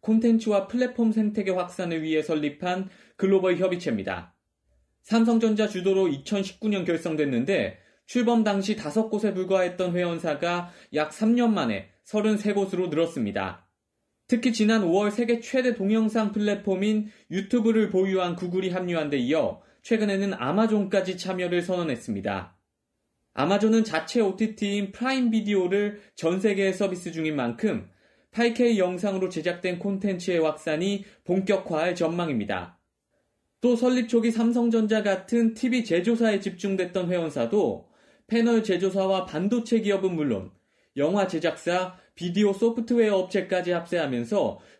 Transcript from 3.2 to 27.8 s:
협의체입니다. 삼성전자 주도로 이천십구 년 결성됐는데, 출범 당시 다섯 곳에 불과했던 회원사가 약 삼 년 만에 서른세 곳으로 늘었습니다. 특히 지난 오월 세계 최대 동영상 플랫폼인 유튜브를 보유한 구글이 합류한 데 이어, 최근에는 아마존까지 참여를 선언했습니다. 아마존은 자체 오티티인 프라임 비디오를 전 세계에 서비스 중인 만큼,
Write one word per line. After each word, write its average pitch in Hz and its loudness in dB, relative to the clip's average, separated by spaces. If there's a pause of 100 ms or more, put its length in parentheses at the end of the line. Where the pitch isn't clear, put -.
협의체입니다. 110 -4 (640)
삼성전자 220 2
주도로 190 2
이천십구 196 -4
년 190 -2
결성됐는데, 151 -2 (260)
출범 233 2
당시 202 0
다섯 220 -2
곳에 208 -2
불과했던 185 0
회원사가 170 -4 (240)
약 151 -2
삼 220 2
년 233 4
만에 113 -2 (140)
서른세 208 0
곳으로 185 0
늘었습니다. 107 -2 (600)
특히 233 2
지난 220 2
오월 196 2
세계 233 0
최대 254 0
동영상 214 0
플랫폼인 208 0 (220)
유튜브를 220 2
보유한 185 2
구글이 180 -2
합류한 175 -2
데 143 0
이어, 123 0 (180)
최근에는 202 0
아마존까지 190 0
참여를 180 -2
선언했습니다. 113 -4 (800)
아마존은 208 2
자체 220 -2
오티티인 208 -2
프라임 254 0
비디오를 202 0 (160)
전 175 0
세계에 196 2
서비스 180 -4
중인 156 -4
만큼, 120 -2 (420)